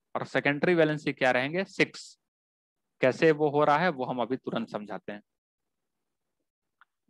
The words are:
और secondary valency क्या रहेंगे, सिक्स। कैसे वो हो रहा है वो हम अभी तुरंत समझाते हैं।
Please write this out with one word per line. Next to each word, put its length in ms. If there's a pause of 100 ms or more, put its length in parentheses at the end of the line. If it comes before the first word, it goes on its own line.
(160)
और 100
secondary 480
valency 400
क्या 180
रहेंगे, 320
सिक्स। 560 (840)
कैसे 300
वो 180
हो 140
रहा 140
है 120
वो 160
हम 160
अभी 160
तुरंत 320
समझाते 420
हैं। 100 (1900)